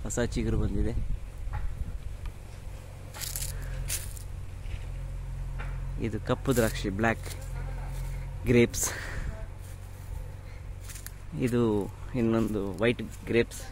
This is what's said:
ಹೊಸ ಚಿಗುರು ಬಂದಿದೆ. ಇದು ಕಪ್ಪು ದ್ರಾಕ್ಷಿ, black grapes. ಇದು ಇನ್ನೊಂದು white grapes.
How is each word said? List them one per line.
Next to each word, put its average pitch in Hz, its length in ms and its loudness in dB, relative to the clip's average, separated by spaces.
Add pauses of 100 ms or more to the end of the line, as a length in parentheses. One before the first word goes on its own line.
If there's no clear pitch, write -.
ಹೊಸ 110 160 0 (140)
ಚಿಗುರು 113 280 4
ಬಂದಿದೆ. 104 320 4 (4000)
ಇದು 107 140 -2 (100)
ಕಪ್ಪು 127 300 4
ದ್ರಾಕ್ಷಿ, 110 400 4
black 110 280 4 (1200)
grapes. 120 380 8 (2500)
ಇದು 120 140 4 (600)
ಇನ್ನೊಂದು 110 420 4 (200)
white 117 200 4 (280)
grapes. 113 400 4